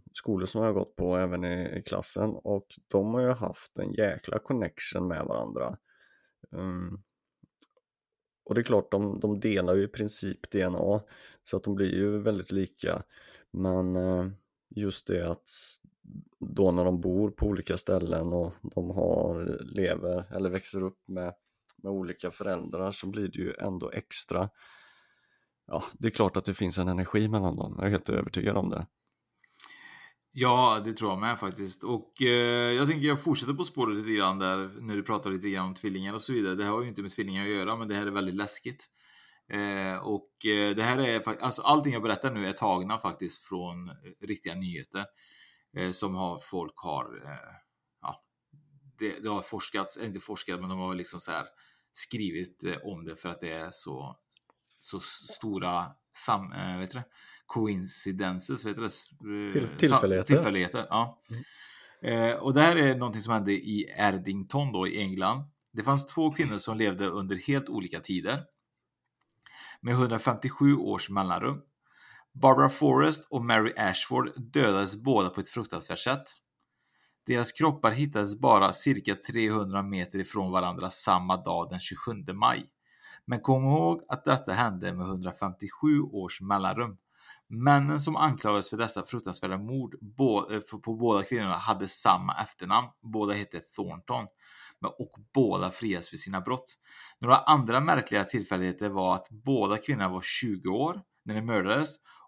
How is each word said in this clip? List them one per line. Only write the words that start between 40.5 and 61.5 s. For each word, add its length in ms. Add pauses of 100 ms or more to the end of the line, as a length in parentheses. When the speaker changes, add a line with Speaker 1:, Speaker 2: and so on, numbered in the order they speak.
Speaker 2:
det 80
här 140
är 220
fak-, 220
alltså, 200
allting 320
jag 100
berättar 280
nu 160
är 40
tagna 460
faktiskt 460
från, 460
eh, 60 (260)
riktiga 340
nyheter, 500 (720)
eh, 140
som 240
har, 220
folk 380
har, 500
eh, 300 (460)
ja, 200 (800)
det, 240
det 60
har 120
forskats, 560
inte 220
forskat, 400
men 100
de 100
har 160
liksom 240
så 120
här 140 (460)
skrivit, 720
eh, 200
om 220
det 100
för 140
att 100
det 120
är 200
så, 460 (640)
så 180
s-, 360
stora 520 (280)
sam-, 380
eh, 280
vet 120
du 60
det? 80 (400)
Coincidences, 1200
vet 100
du 60
det? 60
S-, 240
eh, 400
Speaker 1:
Till-, 160
Speaker 2:
sa-, 100
Speaker 1:
tillfälligheter. 580
Speaker 2:
tillfälligheter, 540
ja. 300 (800)